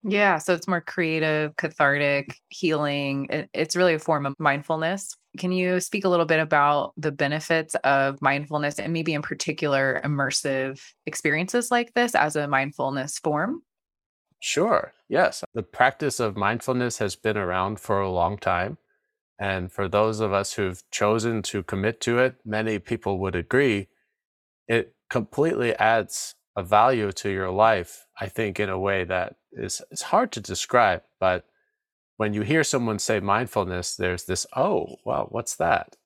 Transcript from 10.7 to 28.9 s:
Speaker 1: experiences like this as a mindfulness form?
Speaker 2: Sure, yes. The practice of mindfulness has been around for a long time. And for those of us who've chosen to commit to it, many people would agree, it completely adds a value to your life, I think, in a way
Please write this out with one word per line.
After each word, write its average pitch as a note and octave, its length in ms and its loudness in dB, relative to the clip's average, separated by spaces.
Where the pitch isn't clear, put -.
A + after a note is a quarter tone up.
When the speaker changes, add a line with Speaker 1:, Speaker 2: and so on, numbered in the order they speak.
Speaker 1:
experiences E3+ 640 -2
like A#3+ 260 0
this A#3+ 200 0
as D3+ 220 4
a D3 100 -2
mindfulness C#3 720 -2
form? F3 420 -2
Speaker 2:
Sure, - 540 0
yes. - 340 2
The A2+ 100 -6
practice C3 580 2
of G#2 160 0
mindfulness A#2 640 0
has G2+ 180 -2
been A2 200 0
around F#2+ 440 -2
for G2 180 0
a G2 100 0
long F2+ 280 0
time. F#2 400 -2
And F#2+ 340 -4
for G2+ 180 -4
those G#2+ 320 2
of G#2 100 0
us G2 220 0
who've F#2 280 -2
chosen A2 520 0
to - 200 -4
commit G#2+ 380 -4
to A#2+ 180 0
it, B2+ 160 2
many A2 340 -2
people G2 400 -4
would F#2+ 160 -4
agree, G2+ 540 0
it - 280 0
completely A#2+ 680 -2
adds - 600 0
a G2+ 80 -4
value G#2+ 500 4
to - 160 -6
your F#2+ 220 -2
life, G2+ 540 2
I G2+ 80 -6
think, G#2 320 -4
in G#2 100 0
a F#2 100 -2
way G2 260 0